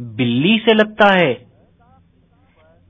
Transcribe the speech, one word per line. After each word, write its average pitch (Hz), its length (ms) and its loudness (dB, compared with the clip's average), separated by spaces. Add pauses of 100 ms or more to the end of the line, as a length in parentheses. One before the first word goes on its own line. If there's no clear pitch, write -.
बिल्ली 123 580 -2
से 220 160 2
लगता 214 380 2
है, 156 340 -2 (1400)